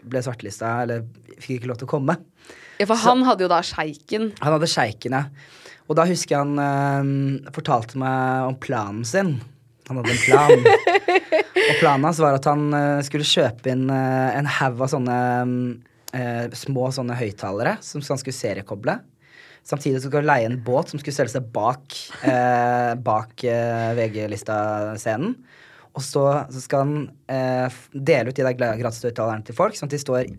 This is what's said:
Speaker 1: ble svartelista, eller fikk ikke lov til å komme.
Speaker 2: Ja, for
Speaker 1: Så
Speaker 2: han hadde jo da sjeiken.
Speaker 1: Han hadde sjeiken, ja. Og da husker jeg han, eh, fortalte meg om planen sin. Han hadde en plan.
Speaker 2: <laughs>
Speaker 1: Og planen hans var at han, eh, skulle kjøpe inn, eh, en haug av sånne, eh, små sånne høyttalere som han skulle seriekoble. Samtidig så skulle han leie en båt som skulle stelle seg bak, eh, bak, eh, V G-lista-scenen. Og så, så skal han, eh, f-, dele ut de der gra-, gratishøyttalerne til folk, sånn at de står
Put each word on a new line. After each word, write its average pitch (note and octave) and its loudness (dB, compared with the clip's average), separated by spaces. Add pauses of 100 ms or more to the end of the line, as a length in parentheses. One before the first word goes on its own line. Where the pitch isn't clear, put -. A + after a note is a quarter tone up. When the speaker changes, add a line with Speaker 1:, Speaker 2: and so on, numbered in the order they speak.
Speaker 1:
ble B2 -4
svartelista, A2+ -6 (140)
eller A#2 -4 (360)
fikk B2+ -8
ikke B2 -8
lov A#2 -6
til C3 -8
å - -4
komme. D3 2 (640)
Speaker 2:
Ja, G3+ 2
for A3 4
Speaker 1:
Så A3+ 6
Speaker 2:
han B3+ 6
hadde G3+ 4
jo F3 0
da E3+ 4
sjeiken. F3 -4 (100)
Speaker 1:
Han D#3 4
hadde D#3+ 2
sjeiken, B2 0
ja. C#3+ 0 (680)
Og D3+ 2
da E3 6
husker E3+ 0
jeg C#3+ 2
han, C#3+ 0
eh, C#3 0
fortalte C3 0
meg C3 0
om C3 -4
planen A#2 -6
sin. E3+ 0 (480)
Han B2+ -6
hadde A#2+ 0
en A#2+ 0
plan. - 8 (460)
Speaker 2:
<laughs> F#4 2
Speaker 1:
Og - 0
planen C#3+ 4
hans D#3+ 0
var C#3+ 4
at C3+ -4
han, D3 2
eh, C#3+ 0
skulle D3 -4
kjøpe C3 0
inn, C3 0
eh, C3 0
en C#3+ -2
haug B2+ -2
av C3 0
sånne, B2 0 (960)
eh, A#2+ -4
små B2+ -4
sånne B2 -6
høyttalere A2+ -4
som - -10
han C#3 -4
skulle C3 -8
seriekoble. G#2+ -4 (680)
Samtidig C3+ -4
så C#3 -8
skulle D3 0
han D3+ 4
leie A2+ 2
en B2 -4
båt C3+ 0
som D3 -10
skulle C#3+ -8
stelle B2+ 0
seg B2 -6
bak, A#2 -2 (300)
eh, B2 2
bak, A2 -2
eh, A#2 0
V A#2 0
G-lista-scenen. G#2+ -4 (560)
Og - -10
så, C#3 0 (240)
så C3 -10
skal C#3 0
han, D3 0 (340)
eh, B2+ -2
f-, - -12
dele C3+ 2
ut B2+ -10
de C3 2
der B2+ 0
gra-, A#2 -2
gratishøyttalerne A2+ -4
til A2+ -14
folk, G#3+ 0
sånn C#3 -8
at - -6
de D3 -4
står B2+ -2